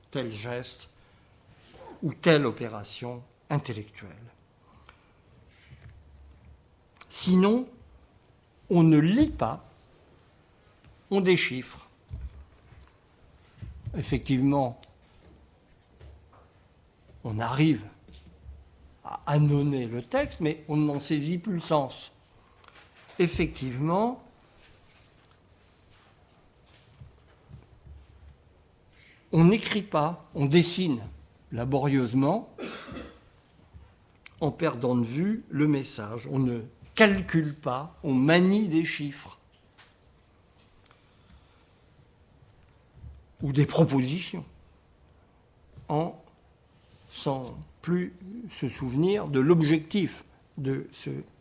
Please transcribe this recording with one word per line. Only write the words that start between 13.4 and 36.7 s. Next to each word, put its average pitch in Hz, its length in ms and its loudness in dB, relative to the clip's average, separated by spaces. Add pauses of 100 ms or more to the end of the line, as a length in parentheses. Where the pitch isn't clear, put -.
Effectivement, 135 840 0 (2500)
on 107 140 -4
arrive 123 460 2 (1200)
à - 220 -10
ânonner 143 600 2
le 117 160 -6
texte, - 380 -4
mais 156 280 -2
on 151 80 -2
n'en 147 220 0
saisit 151 400 -2
plus 190 160 -6
le 170 60 -2
sens. 147 500 -2 (1080)
Effectivement, 165 1040 -2 (4000)
on 165 140 6
n'écrit 214 380 4
pas, 160 520 -2
on 143 120 0
dessine 160 600 2 (460)
laborieusement 135 1000 0 (1900)
en 151 100 0
perdant 123 460 -2
de 120 80 2
vue 180 440 -4
le 151 200 0
message. 117 600 -4
On 135 80 -2
ne 120 240 0 (320)